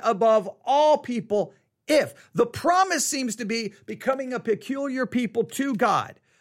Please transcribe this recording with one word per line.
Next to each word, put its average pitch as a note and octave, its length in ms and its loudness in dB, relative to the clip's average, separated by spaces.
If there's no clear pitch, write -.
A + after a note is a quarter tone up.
above A3 460 4
all D4 320 4
people G#3 560 -4
if. D4 260 2
The A#3 120 2
promise F4 600 0
seems B3+ 320 -4
to A#3 80 -8
be A3 280 -4
becoming B3+ 480 -4
a A#3+ 80 -4
peculiar C4 640 -4
people A#3 400 -2
to C4+ 300 -4
God. F#3 440 0